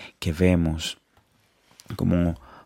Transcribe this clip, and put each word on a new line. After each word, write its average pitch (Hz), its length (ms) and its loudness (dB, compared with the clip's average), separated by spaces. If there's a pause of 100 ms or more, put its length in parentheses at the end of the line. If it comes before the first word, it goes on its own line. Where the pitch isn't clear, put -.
(180)
que 85 140 -2
vemos 85 680 0 (960)
cómo 87 420 0 (280)